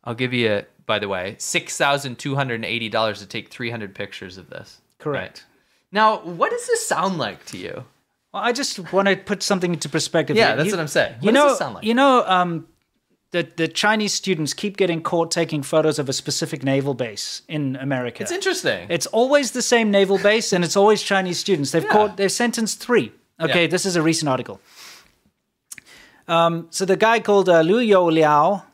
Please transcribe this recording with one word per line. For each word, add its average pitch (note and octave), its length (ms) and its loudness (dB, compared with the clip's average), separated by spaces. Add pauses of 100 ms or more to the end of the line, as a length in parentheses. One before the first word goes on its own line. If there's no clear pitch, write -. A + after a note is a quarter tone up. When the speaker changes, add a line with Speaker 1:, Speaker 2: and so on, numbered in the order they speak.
Speaker 1:
I'll A#2+ 120 -8
give B2 180 -4
you A#2 200 0
a G2+ 120 -2 (280)
by G#2+ 60 0
the G#2 100 -4
way, F#2+ 300 -6
six - 380 -6
thousand C#3 420 -2
two C#3 160 -6
hundred C3 220 -2
and A2+ 80 -8 (100)
eighty A#2 140 -6
dollars A2 320 -2
to G2 60 -18
take G#2 220 -12
three A#2 220 -8
hundred G#2+ 240 -10
pictures G2 440 -12
of F2 120 -20
this. - 180 -16 (300)
Speaker 2:
Correct. C#3 400 -8
Speaker 1:
Right. - 60 -20 (480)
Now, G#3+ 260 2 (220)
what D4+ 100 0
does A#4+ 160 -6
this A#4 160 0 (120)
sound F3 320 -2
like - 260 -12
to - 40 -12 (100)
you? - 180 -12 (480)
Speaker 2:
Well, G3 160 -8
I B3 40 0
just A3+ 400 -6
wanna F#3+ 240 2
put G3 260 -8
something F3+ 340 -2
into D3 120 -8
perspective D3+ 480 0
Speaker 1:
Yeah, G#3+ 120 6
Speaker 2:
here. A2+ 80 0
Speaker 1:
that's D3+ 120 0
Speaker 2:
You, A3 80 0
Speaker 1:
what E3+ 40 -4
I'm D3+ 80 -4 (100)
saying. A2+ 220 0
Speaker 2:
you E3 60 0
Speaker 1:
What A3 80 4
Speaker 2:
know, C#4+ 100 6
Speaker 1:
does C#4 80 6
this G#3+ 60 0
sound B2+ 180 -6
like? - 80 -14
Speaker 2:
you A3+ 100 2
know, C4+ 200 6 (120)
um, F3 400 0 (680)
the, F3 100 0 (200)
the D#3+ 60 0
Chinese G#3 440 0 (100)
students D#3 320 -2
keep G3+ 220 -6
getting F3 260 0
caught E3 280 0
taking D#3 320 -2
photos D#3 360 2
of C#3 100 -4
a C#3 40 -4
specific D3 520 -6
naval C3+ 300 0
base A2+ 540 -8
in C#3+ 280 -4
America. B2+ 480 -6
Speaker 1:
It's - 80 -6
interesting. E4+ 580 -4
Speaker 2:
It's E3+ 160 -2
always C4 460 0
the B3 100 -4
same A3+ 280 2
naval G3 280 4
base, G#3+ 340 2
and F3 120 2
it's D#3 120 -2
always G3+ 260 4
Chinese F#3 360 -2
students. D3 340 0
They've E3 180 0
Speaker 1:
Yeah. G#3 60 4
Speaker 2:
caught, G#3 200 2
they've G3 280 0
sentenced A3+ 360 -2
three. F3 320 0 (280)
Okay, E3 220 2
Speaker 1:
Yeah. E3 120 2
Speaker 2:
this F3+ 120 -2
is F3+ 100 -2
a D#3+ 60 2
recent D#3 260 2
article. B2 320 -4 (1700)
Um, E3+ 420 2
so - 140 -4
the F#3 120 2
guy A3 240 4
called, G3+ 280 4
uh, E3+ 140 8
Liu F3+ 160 4
Youliao E3+ 840 4 (120)